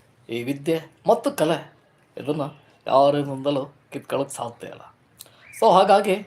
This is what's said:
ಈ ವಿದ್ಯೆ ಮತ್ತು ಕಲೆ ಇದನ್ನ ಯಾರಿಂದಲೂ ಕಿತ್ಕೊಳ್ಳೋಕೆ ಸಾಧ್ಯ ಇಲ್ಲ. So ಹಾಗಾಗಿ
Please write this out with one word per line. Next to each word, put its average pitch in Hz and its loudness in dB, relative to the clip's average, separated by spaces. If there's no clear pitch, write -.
ಈ 120 -8
ವಿದ್ಯೆ 143 -4
ಮತ್ತು 233 0
ಕಲೆ 160 0
ಇದನ್ನ 147 -6
ಯಾರಿಂದಲೂ 139 0
ಕಿತ್ಕೊಳ್ಳೋಕೆ 131 -10
ಸಾಧ್ಯ - -12
ಇಲ್ಲ. - -18
So 226 2
ಹಾಗಾಗಿ 202 4